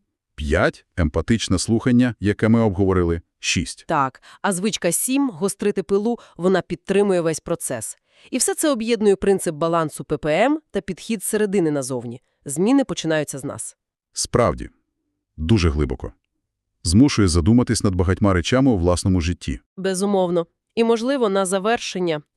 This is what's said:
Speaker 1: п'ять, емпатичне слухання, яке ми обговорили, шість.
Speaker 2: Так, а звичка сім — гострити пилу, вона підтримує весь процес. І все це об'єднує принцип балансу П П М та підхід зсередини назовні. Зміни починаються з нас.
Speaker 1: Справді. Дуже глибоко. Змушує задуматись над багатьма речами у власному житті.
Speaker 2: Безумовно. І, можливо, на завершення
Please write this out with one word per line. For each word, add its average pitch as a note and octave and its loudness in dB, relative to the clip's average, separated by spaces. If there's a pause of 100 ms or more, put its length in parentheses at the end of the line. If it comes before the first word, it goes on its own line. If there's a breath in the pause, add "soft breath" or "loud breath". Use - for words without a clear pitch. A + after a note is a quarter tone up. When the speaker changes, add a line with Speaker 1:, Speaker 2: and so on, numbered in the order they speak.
(340)
Speaker 1:
п'ять, D#2+ -2 (100)
емпатичне F2 0
слухання, A#2+ 2
яке G#2 0
ми A#2 4
обговорили, F#2 2 (180)
шість. - -4
Speaker 2:
Так, C#3 -2 (200 loud breath)
а G3 0
звичка F#3 -2
сім — C4+ -2
гострити G3 -4
пилу, G#3 -2 (180 soft breath)
вона F3+ 2
підтримує F#3+ 0
весь D#3+ -2
процес. - -8 (320 soft breath)
І C4 -4
все F#4 0
це D#4 0
об'єднує A3 2
принцип F#3+ 0
балансу D#3+ -2
П D3+ -4
П D#3+ 0
М D4+ 0 (100)
та G3+ -4
підхід F#3+ -8
зсередини G3+ 0
назовні. B2+ -6 (220)
Зміни G#3 2
починаються D#3 -4
з C3 -10
нас. A2 -12 (360)
Speaker 1:
Справді. C#2+ 0 (680)
Дуже E2+ 2
глибоко. C#2+ -4 (720)
Змушує G#2 4
задуматись G#2 2
над G2 0
багатьма F#2 2
речами B2+ 2
у G#2 2
власному F2 2
житті. D#2+ -4 (160)
Speaker 2:
Безумовно. F#3 0 (280)
І, A#3 0
можливо, A#3 0
на G3 0
завершення F#3 -2 (140)